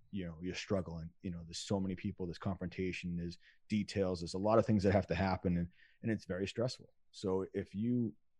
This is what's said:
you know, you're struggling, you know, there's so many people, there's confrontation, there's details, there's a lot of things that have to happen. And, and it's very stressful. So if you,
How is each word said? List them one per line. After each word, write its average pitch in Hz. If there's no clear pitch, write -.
you 95
know, 82
you're 90
struggling, 82
you 95
know, 85
there's 82
so 101
many 95
people, 92
there's 85
confrontation, 90
there's 85
details, 95
there's 85
a 95
lot 107
of 107
things 107
that 98
have 98
to 104
happen. 92
And, 87
and 117
it's 107
very 92
stressful. -
So 95
if 98
you, 117